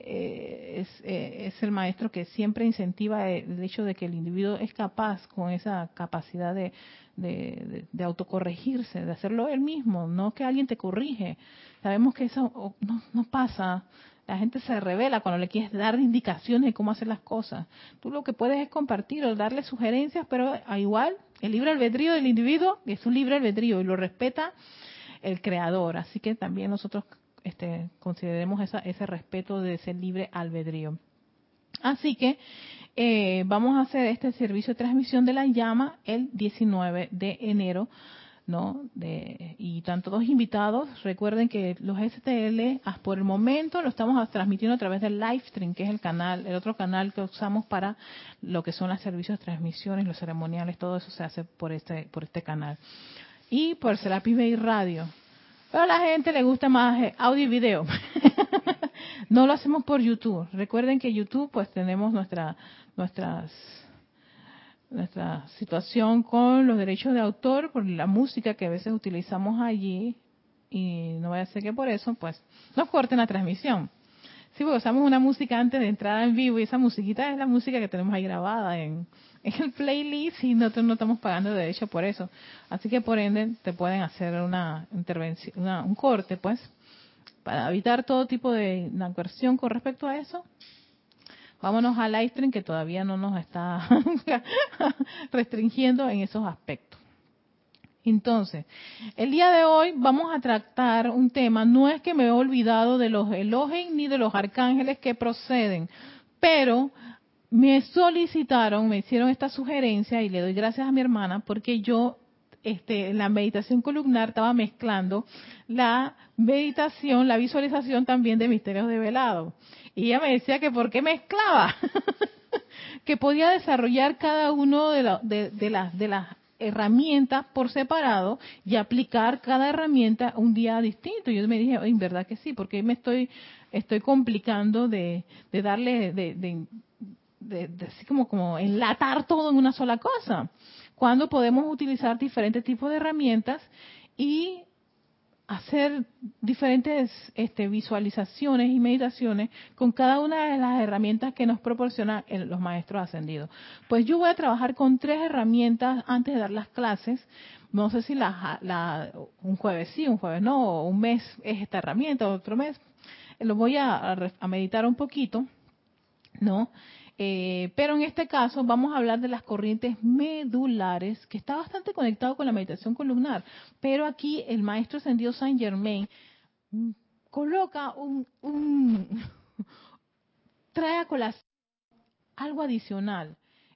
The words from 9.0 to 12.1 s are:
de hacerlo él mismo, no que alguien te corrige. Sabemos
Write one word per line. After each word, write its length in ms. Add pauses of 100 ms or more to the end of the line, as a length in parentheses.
de 60
hacerlo 360
él 140
mismo, 460
no 260
que 100
alguien 240
te 100
corrige. 600 (440)
Sabemos 320